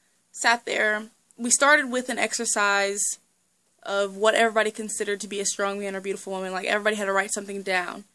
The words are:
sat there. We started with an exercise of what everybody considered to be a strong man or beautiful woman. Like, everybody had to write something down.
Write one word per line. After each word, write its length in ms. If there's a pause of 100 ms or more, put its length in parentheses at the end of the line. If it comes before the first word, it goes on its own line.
(340)
sat 320
there. 380 (340)
We 140
started 380
with 200
an 100
exercise 840 (840)
of 340
what 180
everybody 360
considered 500
to 80
be 100
a 60
strong 340
man 160
or 60
beautiful 320
woman. 180
Like, 160
everybody 300
had 80
to 80
write 200
something 280
down. 420 (120)